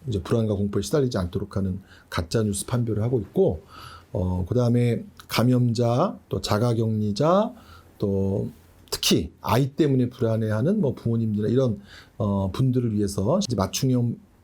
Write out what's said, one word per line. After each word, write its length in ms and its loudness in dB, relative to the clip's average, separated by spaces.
이제 140 -2
불안과 340 0
공포에 260 0
시달리지 360 0
않도록 400 -4
하는 240 -2
가짜 340 -2
뉴스 220 -2
판별을 380 -2
하고 160 0
있고, 440 0
어, 340 -2
그다음에 580 2
감염자, 880 2
또 120 -4
자가격리자, 1120 2
또 520 -2
특히 380 0
아이 300 0
때문에 380 2
불안해하는 680 0
뭐 140 0
부모님들이나 560 -2
이런, 320 0
어, 340 0
분들을 420 0
위해서 500 0
이제 120 -4
맞춤형 600 0